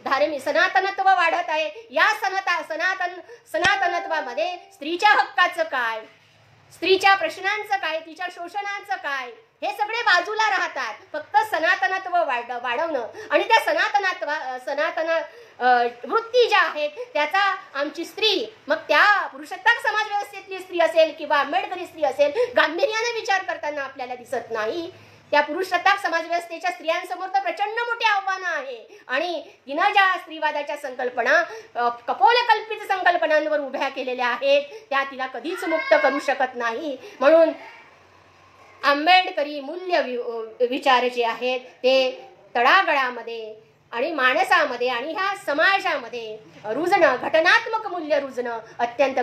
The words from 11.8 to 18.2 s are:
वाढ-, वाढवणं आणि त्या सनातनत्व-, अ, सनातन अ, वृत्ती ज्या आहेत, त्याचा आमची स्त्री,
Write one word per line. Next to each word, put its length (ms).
वाढ-, 240
वाढवणं 560
आणि 120
त्या 160
सनातनत्व-, 680
अ, 360
सनातन 540
अ, 60
वृत्ती 460
ज्या 120
आहेत, 280
त्याचा 420
आमची 320
स्त्री, 480